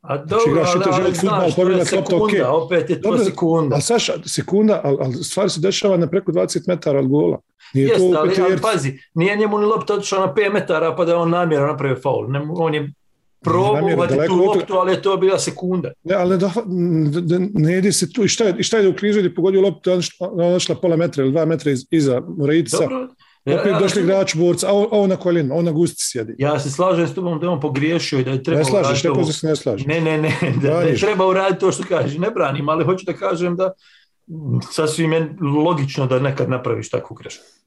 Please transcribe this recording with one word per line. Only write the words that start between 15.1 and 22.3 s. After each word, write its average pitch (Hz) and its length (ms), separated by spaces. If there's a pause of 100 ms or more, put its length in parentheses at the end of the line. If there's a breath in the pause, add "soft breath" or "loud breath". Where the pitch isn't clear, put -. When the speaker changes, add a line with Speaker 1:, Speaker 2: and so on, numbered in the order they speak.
Speaker 1:
bila 185 220
sekunda. 180 520 (120)
Speaker 2:
Ne, 180 120
ali 185 220
da, 185 140 (680)
da, 175 160 (160)
ne 170 240
ide 190 140
se - 200
tu. 226 120
I 190 40
šta - 160
je, 196 160
i 196 40
šta 226 140
je 196 120
u 180 60
križu 208 240
gdje 180 160
pogodio 190 260
loptu, 185 300
on 180 100
šla, - 300
ona 170 160
otišla 175 280
pola 170 200
metra 160 280
ili 135 80
dva 156 140
metra 156 260
iz, 123 200
iza 139 300 (260)